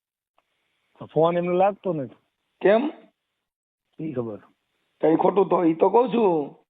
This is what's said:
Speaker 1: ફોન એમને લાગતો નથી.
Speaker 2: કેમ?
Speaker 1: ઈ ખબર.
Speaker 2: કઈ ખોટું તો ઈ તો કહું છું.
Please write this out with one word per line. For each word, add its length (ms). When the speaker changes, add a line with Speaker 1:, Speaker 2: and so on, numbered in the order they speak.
Speaker 1:
ફોન 240
એમને 200
લાગતો 360
નથી. 220
Speaker 2:
કેમ? 300
Speaker 1:
ઈ 140
ખબર. 240
Speaker 2:
કઈ 140
ખોટું 340
તો 140
ઈ 100
તો 160
કહું 200
છું. 460